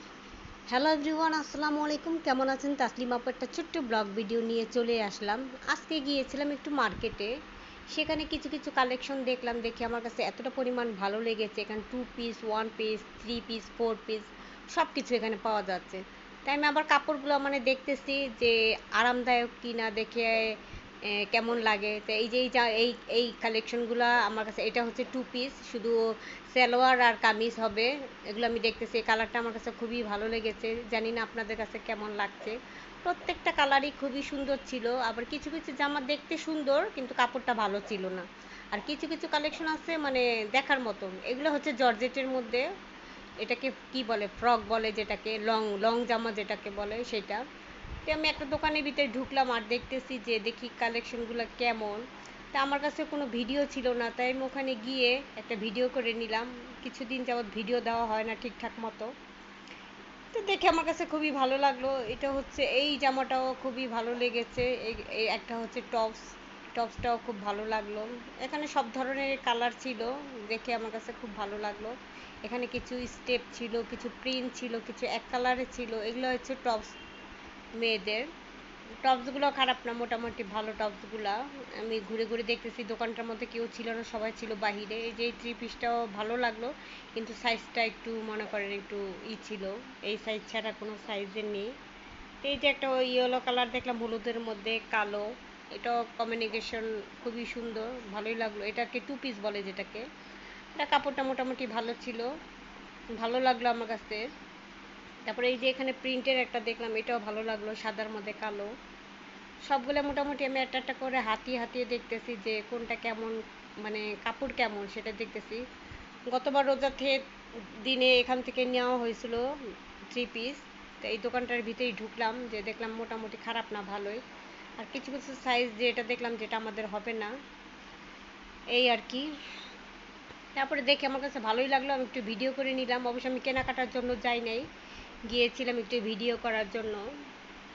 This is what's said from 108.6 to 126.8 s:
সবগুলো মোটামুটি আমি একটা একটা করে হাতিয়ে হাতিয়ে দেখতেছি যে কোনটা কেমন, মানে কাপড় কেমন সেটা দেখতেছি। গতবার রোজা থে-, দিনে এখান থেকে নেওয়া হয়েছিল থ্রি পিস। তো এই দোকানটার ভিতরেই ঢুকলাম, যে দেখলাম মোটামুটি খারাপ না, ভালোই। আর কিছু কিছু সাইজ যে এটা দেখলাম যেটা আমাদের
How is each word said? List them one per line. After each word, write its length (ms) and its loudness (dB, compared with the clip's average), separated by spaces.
সবগুলো 400 4
মোটামুটি 420 2
আমি 140 2
একটা 180 2
একটা 160 -2
করে 260 0
হাতিয়ে 380 0
হাতিয়ে 280 0
দেখতেছি 460 -4
যে 100 0
কোনটা 260 -4
কেমন, 360 -4
মানে 240 -4
কাপড় 300 -2
কেমন 340 2
সেটা 240 -6
দেখতেছি। 460 -6
গতবার 340 4
রোজা 240 4
থে-, 360 2
দিনে 260 6
এখান 220 2
থেকে 240 0
নেওয়া 320 4
হয়েছিল 360 -2
থ্রি 180 0
পিস। 320 -4
তো 100 -8
এই 100 0
দোকানটার 440 0
ভিতরেই 320 0
ঢুকলাম, 400 0
যে 120 -4
দেখলাম 300 -4
মোটামুটি 460 -6
খারাপ 340 -2
না, 100 -4
ভালোই। 380 -4
আর 140 -6
কিছু 200 -6
কিছু 200 -6
সাইজ 240 6
যে 120 2
এটা 140 0
দেখলাম 320 0
যেটা 220 -4
আমাদের 300 -4